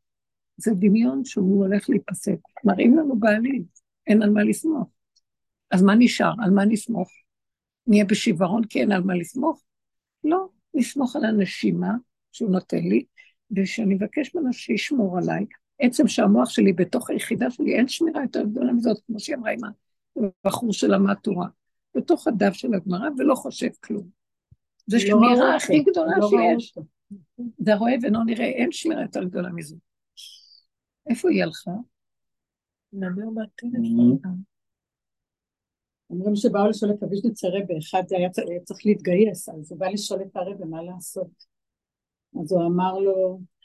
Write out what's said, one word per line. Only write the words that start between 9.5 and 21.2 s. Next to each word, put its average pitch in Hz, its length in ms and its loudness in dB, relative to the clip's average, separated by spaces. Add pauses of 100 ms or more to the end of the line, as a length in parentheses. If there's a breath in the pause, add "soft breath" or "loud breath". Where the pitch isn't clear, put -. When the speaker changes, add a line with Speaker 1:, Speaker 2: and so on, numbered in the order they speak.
Speaker 1:
לא, 370 240 0 (260)
נסמוך 269 420 -2
על 294 100 -2
הנשימה 190 680 0 (380)
שהוא 226 180 -4
נותן 185 340 0
לי, 196 220 2 (500 soft breath)
ושאני 196 400 0
אבקש 208 400 -4
ממנו 262 180 -2
שישמור 208 640 -2
עליי. 170 280 -2 (340)
עצם 247 280 2
שהמוח 226 420 4
שלי 202 240 4
בתוך 185 360 -2
היחידה 233 420 -4
שלי, - 240 -2
אין 247 120 2
שמירה 320 340 -2
יותר 240 220 -4
גדולה 247 300 -2
מזאת, 233 240 2 (100)
כמו 220 120 -8
שהיא 302 160 -8
אמרה 226 160 -6
עם 226 80 -6 (880)
הבחור 202 280 -2
שלמד 196 400 2
תורה, 180 340 -6 (480)